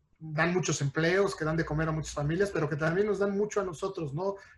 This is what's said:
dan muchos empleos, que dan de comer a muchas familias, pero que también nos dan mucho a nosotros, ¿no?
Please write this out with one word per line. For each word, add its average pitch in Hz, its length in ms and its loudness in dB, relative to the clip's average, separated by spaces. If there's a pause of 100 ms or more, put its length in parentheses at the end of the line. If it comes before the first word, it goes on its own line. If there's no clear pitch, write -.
(200)
dan 160 340 0
muchos 175 280 0
empleos, 165 540 2
que - 80 -4
dan 160 140 0
de 165 80 2
comer 160 240 0
a - 20 0
muchas 156 220 -4
familias, 165 380 0
pero 160 180 0
que 151 80 -2
también 165 300 2
nos 190 120 0
dan 202 160 2
mucho 208 240 0
a 196 60 0
nosotros, 170 480 -6
¿no? 196 220 -2 (220)